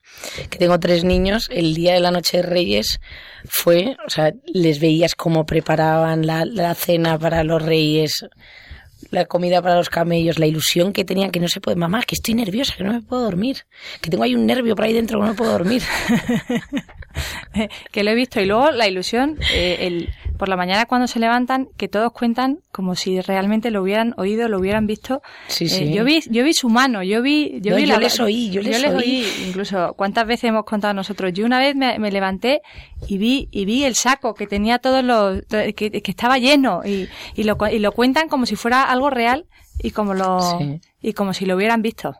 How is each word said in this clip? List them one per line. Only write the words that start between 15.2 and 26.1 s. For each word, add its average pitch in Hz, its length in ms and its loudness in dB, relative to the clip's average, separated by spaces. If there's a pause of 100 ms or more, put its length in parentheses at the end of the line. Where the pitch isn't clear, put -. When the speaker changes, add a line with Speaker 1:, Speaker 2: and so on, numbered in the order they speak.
Speaker 1:
no 220 60 0
me 202 60 -6
puedo 226 140 0
dormir". 208 320 0
Speaker 2:
<laughs> - 80 -6 (2000)
Que 208 120 -2
lo 208 80 2
he 220 40 2
visto. 247 240 0
Y 196 60 2
luego 226 240 4
la 233 180 2
ilusión, 226 520 -2 (120)
eh, 175 300 0
el, 175 280 -4 (280)
por 190 120 -4
la 190 60 0
mañana 185 300 0
cuando 247 220 0
se 240 120 -4
levantan, 247 560 0
que 196 120 -6
todos 220 240 0
cuentan 254 480 -2 (120)
como 185 220 -4
si 185 280 -2
realmente 202 500 0
lo 208 100 -2
hubieran 220 360 0
oído, 214 300 -2
lo 208 120 0
hubieran 208 260 0
visto. 214 380 -4 (240)
Speaker 1:
Sí, - 180 -4
Speaker 2:
Eh, 165 40 0
Speaker 1:
sí. 151 240 0
Speaker 2:
yo 208 100 0
vi, 302 260 2